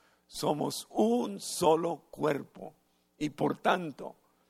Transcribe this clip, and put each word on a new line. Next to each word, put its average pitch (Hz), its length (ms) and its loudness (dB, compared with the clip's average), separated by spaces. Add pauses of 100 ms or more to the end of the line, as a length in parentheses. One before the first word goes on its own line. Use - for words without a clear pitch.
(260)
Somos - 600 -4
un 220 500 2
solo 170 720 2
cuerpo 131 640 -4 (440)
y 151 100 -2
por - 300 -2
tanto, - 580 -2 (340)